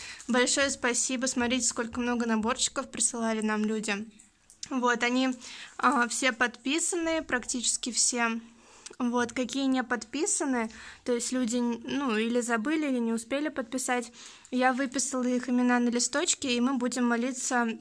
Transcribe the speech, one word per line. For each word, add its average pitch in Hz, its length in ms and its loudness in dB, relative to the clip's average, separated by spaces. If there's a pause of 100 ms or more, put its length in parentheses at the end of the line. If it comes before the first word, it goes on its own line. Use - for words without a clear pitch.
(280)
Большое 254 420 4
спасибо, 254 580 0
смотрите, 247 380 0
сколько 233 340 -2
много 240 260 0
наборчиков 226 680 0
присылали 226 500 -2
нам 214 220 2
люди. 214 420 -2 (640)
Вот, 240 340 2
они, 254 260 4 (480)
а, 240 320 4
все 262 240 0
подписаны, 320 880 0
практически - 680 -2
все. 233 480 0 (600)
Вот, 240 320 2
какие 262 320 -2
не 262 180 4
подписаны, 254 880 -2 (360)
то 247 80 2
есть 240 180 -2
люди, 254 240 0
ну, 240 640 -2
или 233 240 2
забыли, 240 460 0
или 254 120 0
не 226 140 0
успели 269 340 -2
подписать, 247 640 -4 (400)
я 254 220 4
выписала 262 500 -2
их 247 240 0
имена 247 320 4
на 240 80 2
листочке, 254 680 0
и 240 60 2
мы 254 140 2
будем 247 340 0
молиться, 240 580 0 (160)